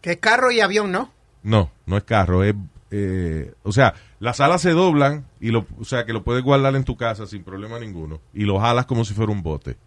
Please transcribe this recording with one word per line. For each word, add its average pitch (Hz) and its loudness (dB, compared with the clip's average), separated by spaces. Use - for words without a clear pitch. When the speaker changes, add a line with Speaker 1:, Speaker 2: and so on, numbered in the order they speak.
Speaker 1:
Que 175 -4
es 170 -2
carro 240 2
y 233 2
avión, 202 0
¿no? 214 -4
Speaker 2:
No, 104 2
no 95 -2
es 104 -2
carro, 92 2
es, 104 2
eh, 92 -4
o 101 -4
sea, 110 4
las 120 -2
alas 160 4
se 175 2
doblan 147 2
y 113 -2
lo, 113 0
o 113 -12
sea, 120 -4
que 117 -6
lo 104 -6
puedes 123 -2
guardar 135 4
en 135 0
tu 123 -4
casa 110 -4
sin 98 -12
problema 107 -12
ninguno 80 -12
y 104 -4
lo 98 2
jalas 120 2
como 117 0
si 101 -8
fuera 107 0
un 101 -2
bote. 73 -6